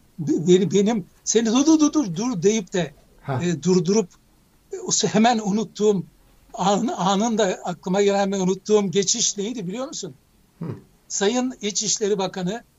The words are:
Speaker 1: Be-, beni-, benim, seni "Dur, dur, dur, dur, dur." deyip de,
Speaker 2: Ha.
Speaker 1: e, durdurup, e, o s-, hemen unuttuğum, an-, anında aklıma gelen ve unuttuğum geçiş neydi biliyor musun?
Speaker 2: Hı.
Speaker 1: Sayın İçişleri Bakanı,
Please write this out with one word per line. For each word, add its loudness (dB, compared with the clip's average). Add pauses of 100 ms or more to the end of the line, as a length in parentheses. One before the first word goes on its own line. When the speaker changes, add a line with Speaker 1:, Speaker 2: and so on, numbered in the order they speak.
(180)
Speaker 1:
Be-, -2
beni-, 6
benim, 2 (200)
seni 2
"Dur, 2
dur, 6
dur, 2
dur, -2
dur." -4
deyip 0
de, -2 (300)
Speaker 2:
Ha. -6
Speaker 1:
e, -2
durdurup, 2 (640)
e, -10
o -10
s-, 0
hemen 4
unuttuğum, 0 (520)
an-, 0
anında 0 (200)
aklıma -2
gelen 2
ve -2
unuttuğum 0
geçiş 0
neydi -6
biliyor -6
musun? -12 (440)
Speaker 2:
Hı. -10 (440)
Speaker 1:
Sayın -2
İçişleri -2
Bakanı, -4 (160)